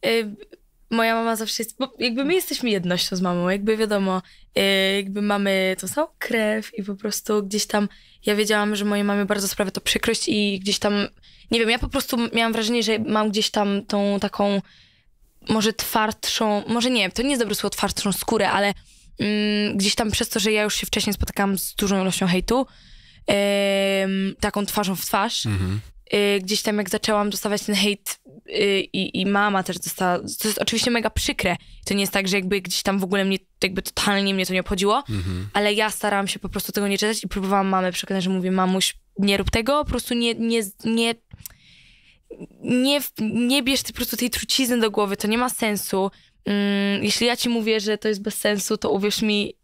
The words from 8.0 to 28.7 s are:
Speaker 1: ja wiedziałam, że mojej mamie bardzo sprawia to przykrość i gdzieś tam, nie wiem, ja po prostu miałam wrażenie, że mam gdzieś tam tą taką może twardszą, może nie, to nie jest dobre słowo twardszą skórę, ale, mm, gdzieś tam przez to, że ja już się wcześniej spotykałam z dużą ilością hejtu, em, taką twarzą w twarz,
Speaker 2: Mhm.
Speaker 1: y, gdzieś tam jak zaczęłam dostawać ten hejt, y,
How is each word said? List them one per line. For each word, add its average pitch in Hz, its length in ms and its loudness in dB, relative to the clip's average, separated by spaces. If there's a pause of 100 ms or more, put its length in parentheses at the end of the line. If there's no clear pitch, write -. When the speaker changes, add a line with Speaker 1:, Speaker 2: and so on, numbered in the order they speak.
Speaker 1:
ja 208 100 2
wiedziałam, 208 400 2
że 208 100 -2
mojej 202 180 2
mamie 202 220 2
bardzo 196 220 0
sprawia 190 240 -2
to 202 100 -4
przykrość - 460 0
i 208 320 0
gdzieś 190 200 -2
tam, 208 140 0 (580)
nie 233 80 4
wiem, 226 100 2
ja 240 100 2
po - 100 -4
prostu 262 280 0 (160)
miałam 226 200 2
wrażenie, 226 300 0
że 214 160 0
mam 214 300 0
gdzieś 208 220 0
tam 202 340 0
tą 202 340 0
taką 202 420 0 (880)
może 220 240 2
twardszą, 214 920 0
może 233 240 0
nie, 208 200 2
to 220 100 -4
nie 262 80 0
jest 269 120 2
dobre 208 140 -2
słowo 202 200 -2
twardszą - 360 -2
skórę, 202 400 2
ale, 202 220 2 (460)
mm, 208 580 0
gdzieś 196 180 0
tam 220 160 0
przez 226 180 -2
to, - 100 -2
że 208 120 2
ja 214 120 2
już 208 120 -2
się - 120 -4
wcześniej 208 260 -2
spotykałam 196 440 -2
z - 180 -6
dużą 196 260 0
ilością 185 260 0
hejtu, 185 380 2 (640)
em, 196 1120 2
taką 208 260 0
twarzą 190 300 0
w 170 100 -6
twarz, 214 400 -2
Speaker 2:
Mhm. 98 340 0 (340)
Speaker 1:
y, 202 300 2
gdzieś 202 180 -2
tam 208 160 0
jak 202 120 -2
zaczęłam 208 400 0
dostawać 202 340 -2
ten 208 120 -2
hejt, 202 440 -2 (300)
y, 196 320 2